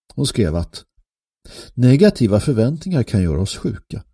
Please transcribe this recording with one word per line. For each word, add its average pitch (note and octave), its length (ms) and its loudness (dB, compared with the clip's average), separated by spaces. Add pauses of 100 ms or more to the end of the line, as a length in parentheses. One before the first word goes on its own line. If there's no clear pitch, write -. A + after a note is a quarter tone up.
(160)
Hon C#3 120 -2
skrev E2 280 -2
att - 300 -8 (880)
negativa B2+ 640 4
förväntningar C#3+ 640 -2
kan G2+ 180 -2
göra E2 200 0
oss - 160 -6
sjuka. - 460 -10 (100)